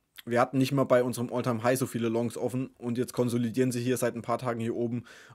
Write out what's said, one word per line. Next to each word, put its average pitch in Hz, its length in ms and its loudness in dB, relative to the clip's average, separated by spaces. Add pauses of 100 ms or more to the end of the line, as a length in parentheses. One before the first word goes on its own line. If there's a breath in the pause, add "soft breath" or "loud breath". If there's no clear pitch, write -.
(260)
Wir 117 160 4
hatten 135 160 2
nicht 131 160 2
mal 139 100 2
bei 123 200 6
unserem 120 280 -4
All-Time-High 123 480 0
so 127 80 0
viele 117 220 -2
Longs 113 260 -2
offen 127 420 -4
und 120 200 -6
jetzt 123 160 -4
konsolidieren 120 580 2
sie 120 80 -4
hier 123 160 0
seit 117 200 0
ein 117 80 -8
paar 117 160 -2
Tagen 117 200 -4
hier 113 160 -4
oben 117 300 -4 (300 loud breath)